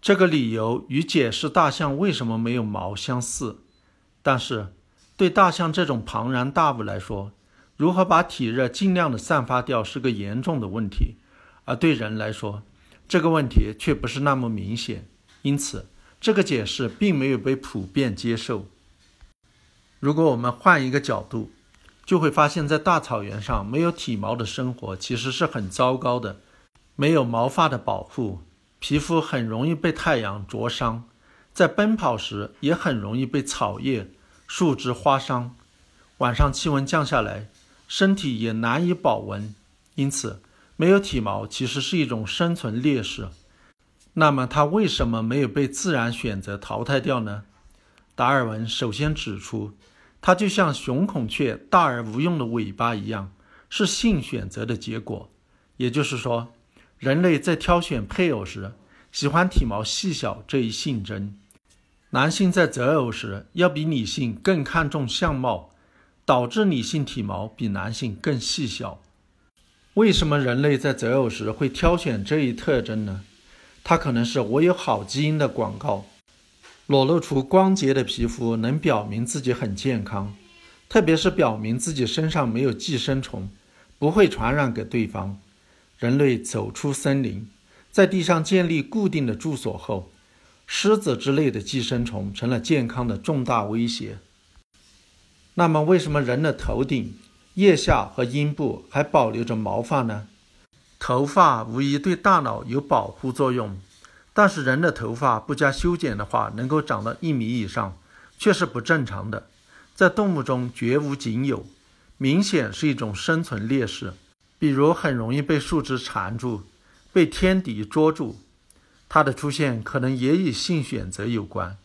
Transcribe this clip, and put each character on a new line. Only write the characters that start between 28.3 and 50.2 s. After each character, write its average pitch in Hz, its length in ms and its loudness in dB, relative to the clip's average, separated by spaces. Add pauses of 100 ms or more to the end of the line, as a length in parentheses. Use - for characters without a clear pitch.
皮 143 200 0
肤 160 220 0
很 131 240 -4
容 110 200 -2
易 165 80 2
被 160 200 -2
太 160 240 0
阳 101 280 -4
灼 110 220 -6
伤； 117 380 -4 (480)
在 175 160 4
奔 214 260 2
跑 151 220 0
时 104 420 -8
也 151 160 0
很 147 220 -2
容 104 200 -4
易 131 80 -2
被 131 160 -4
草 101 380 -4
叶、 120 300 -4 (360)
树 156 300 0
枝 123 160 -4
划 135 260 2
伤。 123 380 -4 (640)
晚 123 180 0
上 143 160 4
气 - 160 -4
温 139 180 0
降 151 200 0
下 131 160 2
来， 104 260 -6 (400)
身 196 260 2
体 131 280 -2
也 113 100 -2
难 117 340 0
以 175 80 2
保 127 260 2
温， 104 360 -8 (400)
因 139 160 0
此 104 300 -8 (340)
没 165 140 4
有 196 100 8
体 175 220 -2
毛 104 260 -4
其 - 180 -6
实 131 140 -4
是 156 180 -2
一 147 80 2
种 113 220 -4
生 170 260 0
存 120 300 -4
劣 139 180 2
势。 101 280 -8 (840)
那 156 160 6
么 131 140 0
它 147 200 2
为 196 200 2
什 143 220 0
么 113 160 -2
没 120 160 0
有 135 80 2
被 139 180 0
自 160 280 -4
然 120 180 0
选 104 300 -6
择 101 160 -8
淘 107 260 -6
汰 139 160 0
掉 127 220 0
呢？ 104 220 -8 (720)
达 123 100 0
尔 131 200 4
文 110 220 -4
首 110 240 -4
先 147 240 -2
指 101 240 -8
出， 104 320 -8 (520)